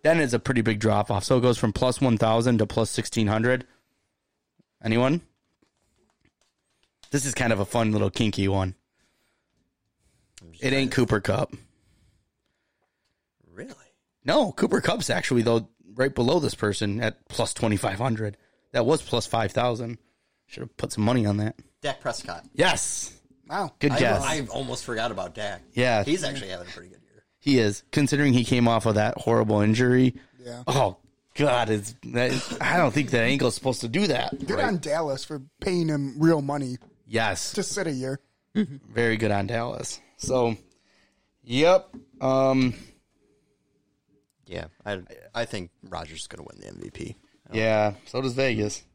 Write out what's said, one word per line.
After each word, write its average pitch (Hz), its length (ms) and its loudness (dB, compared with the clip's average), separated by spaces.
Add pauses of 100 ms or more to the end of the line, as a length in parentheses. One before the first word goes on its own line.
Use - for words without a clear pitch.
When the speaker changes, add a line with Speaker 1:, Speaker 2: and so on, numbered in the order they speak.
Speaker 1:
Then 165 180 4
it's 131 140 0
a 117 60 0
pretty 123 220 0
big 107 180 0
drop 104 320 2
off. 101 140 -2
So 131 120 4
it 120 40 4
goes 120 180 4
from 110 140 0
plus - 280 0
one 120 160 4
thousand 113 400 4
to 107 80 4
plus 113 240 -2
sixteen 113 380 -2
hundred. 120 400 0 (1160)
Anyone? 123 380 2 (1900)
This 139 140 -2
is 127 100 -6
kind 120 180 2
of 98 60 0
a 101 60 0
fun 113 260 0
little 104 180 2
kinky 98 380 0
one. 95 260 0 (1700)
Speaker 2:
I'm 85 120 -20
just 95 100 -14
Speaker 1:
It 131 100 -2
ain't - 0 -
Speaker 2:
trying 135 160 0
to - 60 -6
Speaker 1:
Cooper 110 260 2
Kupp. 98 320 -2 (2000)
Speaker 2:
Really? 185 200 -16 (500)
Speaker 1:
No, 196 280 2
Cooper - 300 0
Kupp's - 280 -2
actually, 120 320 2
though, 117 260 2 (260)
right 131 200 0
below 135 260 2
this - 160 -2
person 104 460 -2
at - 260 -6
plus - 260 -4
twenty-five 104 440 0
hundred. 110 400 -4 (340)
That 123 140 2
was 147 160 2
plus - 240 -2
five 110 260 0
thousand. 120 460 -2 (500)
Should - 140 -16
have - 160 -14
put - 140 -6
some 107 120 -2
money 117 220 2
on 104 120 0
that. 107 180 -4 (260)
Speaker 2:
Dak 143 180 -6
Prescott. - 440 -8 (100)
Speaker 1:
Yes. - 600 -2 (360)
Speaker 3:
Wow. 175 300 -6
Speaker 1:
Good 143 140 2
Speaker 2:
I, 120 60 0
Speaker 1:
guess. 110 240 2
Speaker 2:
I 151 240 -2
almost 123 380 -8
forgot 113 260 -4
about 92 240 -8
Dak. 104 260 -8 (120)
Speaker 1:
Yeah. 120 300 2
Speaker 2:
He's 170 200 -2
actually 123 260 -8
having 87 180 -12
a - 40 -16
pretty 90 180 -18
good - 120 -20
year. - 220 -20 (160)
Speaker 1:
He 139 200 4
is, 104 320 2
considering 143 420 2
he 123 100 4
came 120 240 2
off 117 180 2
of 107 100 2
that 110 220 0
horrible 110 440 2
injury. 123 540 4 (240)
Speaker 3:
Yeah. 120 280 -18
Speaker 1:
Oh, 127 300 0 (380)
God. 123 340 2
It's, 107 260 -2 (180)
that 123 180 0
is, - 300 -6
I - 160 0
don't 139 160 2
think 143 180 0
that 117 120 2
ankle's 135 320 2
supposed - 260 -4
to 123 80 -6
do 190 180 0
that. 123 320 -2
Speaker 3:
Good - 120 -6
Speaker 1:
Right. 262 140 0
Speaker 3:
on 190 140 -2
Dallas 147 460 -4
for 147 160 -10 (200)
paying 175 260 0
him 143 300 -4
real 160 240 4
money 139 360 -4 (280)
Speaker 1:
Yes. 110 480 -2
Speaker 3:
to 202 100 -2
sit 190 240 -4
a 156 40 -2
year. 131 280 -6 (340)
Speaker 1:
Very 117 640 -2
good 107 140 0
on 98 160 0
Dallas. 117 520 -6 (180)
So, 120 380 0 (880)
yep. 160 440 4 (340)
Um, 131 520 2 (1700)
Speaker 2:
Yeah, 85 200 -12 (200)
I, 101 160 -6 (340)
I 117 100 -4
think 92 260 -10 (120)
Rodgers 82 380 -12
is - 60 -14
gonna - 220 -16
win 50 120 -20
the 50 60 -18
M 50 140 -18
V - 80 -14
P. - 260 -14 (340)
I - 0 -
don't - 80 -4
Speaker 1:
yeah, 107 360 2 (120)
so 127 160 -6
does 131 120 -4
Vegas. 117 500 -2 (120)